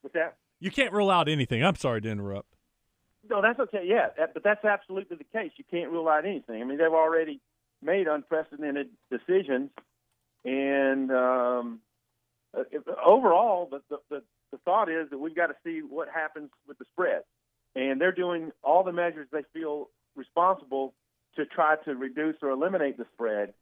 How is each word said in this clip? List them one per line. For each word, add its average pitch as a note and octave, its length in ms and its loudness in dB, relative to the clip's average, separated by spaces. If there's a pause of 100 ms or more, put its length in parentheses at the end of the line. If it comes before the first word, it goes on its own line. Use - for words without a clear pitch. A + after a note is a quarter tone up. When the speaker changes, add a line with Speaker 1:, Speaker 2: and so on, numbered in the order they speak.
Speaker 1:
What's C#3 120 -14
that? E3 240 -4 (220)
Speaker 2:
You F#3 120 -6
can't B3+ 220 0
rule G3+ 160 4
out E3+ 180 4
anything. C3+ 360 0
I'm F#3 120 4
sorry A#2 260 -2
to A2 80 -4
interrupt. G2+ 380 -6 (840)
Speaker 1:
No, G#3 120 2
that's A#3 180 2
okay. G#3+ 260 -2
Yeah, F#3+ 220 2 (100)
that, D#3+ 160 -2
but D#3 100 -8
that's G#3 220 2
absolutely G3 520 -2
the D3 60 -18 (140)
case. G#3+ 200 -6
You - 120 -20
can't E3+ 220 -4
rule E3 180 -2
out D3+ 160 2
anything. A#2+ 360 -6
I B2 40 -6
mean, C#3 120 -6
they've E3 140 4
already D#3+ 480 2 (420)
made F3 260 0
unprecedented D3 840 -4 (220)
decisions, C#3 580 0 (760)
and, C3+ 680 0
um, B2 680 0 (800)
uh, C3 140 -4
if, C#3+ 120 -8 (220)
overall, G3 640 6
the, C#3 200 -10
the, D3 80 -8 (120)
the, C#3+ 140 -8 (280)
the C3+ 80 -12
thought F#3 300 2
is D#3+ 200 -2
that C#3 80 -8
we've D#3 180 -8
gotta E3+ 200 0 (100)
see E3 140 -6
what D3 300 -8
happens D#3 400 -8 (180)
with C#3+ 100 -18
the - 160 -16
spread, F#2+ 280 0 (540)
and C3 240 -2
they're F#3 140 4
doing F3 380 -4 (120)
all E3 200 6
the F3+ 80 -2
measures E3+ 400 -4
they D3 120 -4 (100)
feel D3+ 360 -6 (260)
responsible C3+ 800 0 (420)
to D3 100 -2
try D#3 380 4
to C#3+ 120 -4
reduce C#3+ 460 -4
or C#3 100 0
eliminate D3+ 460 0
the A#2 160 -10
spread. G#2 480 -2